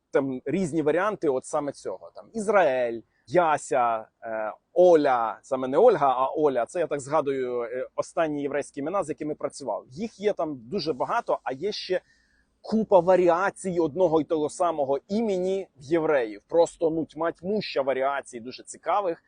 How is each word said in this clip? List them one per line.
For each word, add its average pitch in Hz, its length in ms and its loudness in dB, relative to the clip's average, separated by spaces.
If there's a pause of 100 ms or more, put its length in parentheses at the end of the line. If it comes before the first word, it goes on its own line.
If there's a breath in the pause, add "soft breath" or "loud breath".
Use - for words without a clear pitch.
(100)
там 135 340 -2
різні 160 380 -2
варіанти 170 460 0
от 131 160 -2
саме 143 280 -4
цього. 92 420 -12
Там - 180 -20
Ізраїль, 143 680 2 (260)
Яся, 131 800 2 (160)
е, 110 300 -6 (200)
Оля, 139 680 4
саме 131 260 -4
не 135 100 0
Ольга, 180 300 6
а 127 180 2
Оля. 135 400 0
Це 180 140 -6
я 156 60 -2
так 147 140 -4
згадую, 131 640 -2
е, 120 320 -8
останні 147 480 -4
єврейські 143 380 -6
імена, 170 240 -4
з 139 40 -8
якими 151 260 -8
працював. 110 540 -8
Їх 185 320 -12
є 202 120 0
там 156 240 -6
дуже 143 360 -6
багато, 147 500 -4
а 127 100 -6
є 175 200 -6
ще 180 280 -6 (600 soft breath)
купа 208 400 4
варіацій 180 800 2
одного 160 400 2
й 143 40 -2
того 151 240 -2
самого 147 500 -2 (100)
імені 190 680 -2
в 131 60 -20
євреїв. 135 640 0
Просто, 165 420 2
ну, 160 140 -2
тьма 160 280 -4
тьмуща 185 500 -2
варіацій, 131 580 -2
дуже 117 220 -14
цікавих. 170 640 -4